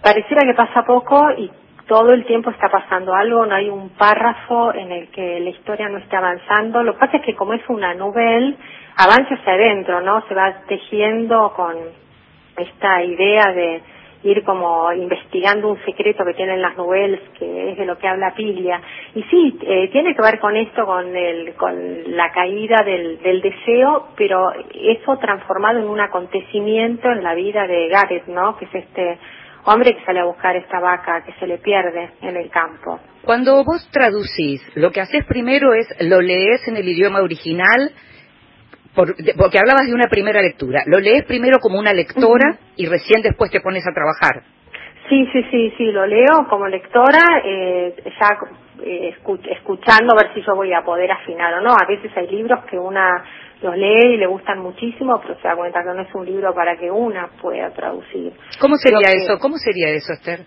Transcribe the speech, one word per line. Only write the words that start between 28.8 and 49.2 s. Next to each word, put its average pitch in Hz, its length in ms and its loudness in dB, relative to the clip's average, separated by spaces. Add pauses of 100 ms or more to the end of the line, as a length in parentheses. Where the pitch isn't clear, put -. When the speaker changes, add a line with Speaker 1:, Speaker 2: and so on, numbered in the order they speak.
Speaker 1:
hombre 226 280 4
que - 80 -20
sale 185 160 -2
a 175 40 0
buscar 175 300 -2
esta 180 240 -6
vaca 175 460 -2
que - 160 -20
se 185 80 -8
le 175 100 -6
pierde 175 520 -2 (120)
en 185 140 -8
el 170 140 -8
campo. - 500 -6 (240)
Speaker 2:
Cuando 262 400 4
vos 330 280 -6
traducís, 196 680 -2 (140)
lo 175 160 2
que 196 80 -4
haces 294 260 -4
primero 254 480 2
es, 226 140 -2 (200)
lo 185 120 6
lees 185 480 0
en 226 80 -6
el 196 120 -6
idioma 196 320 0
original, 185 680 0 (1040)
por-, 185 220 2
de-, - 200 -2
porque 185 220 2
hablabas 262 300 4
de 240 60 -2
una 240 120 2
primera 208 340 0
lectura. 143 460 -2
¿Lo 175 140 4
lees 226 240 2
primero 247 340 2
como 202 220 0
una 208 120 2
lectora 240 600 2
Speaker 1:
Ujú. - 60 -8 (180)
Speaker 2:
y 254 100 -4
recién 214 360 2
después 208 280 0
te 190 100 -2
pones 185 280 -6
a 170 40 -6
trabajar? 151 520 -2 (640)
Speaker 1:
Sí, 269 240 4
sí, 254 180 0
sí, 226 260 0
sí, 240 140 -2
lo 196 160 0
leo 262 420 4
como 202 200 -2
lectora, 277 760 4
eh, 180 480 -2 (120)
ya, 208 340 0 (460)
eh, 175 340 -8
escu-, 190 220 -6 (100)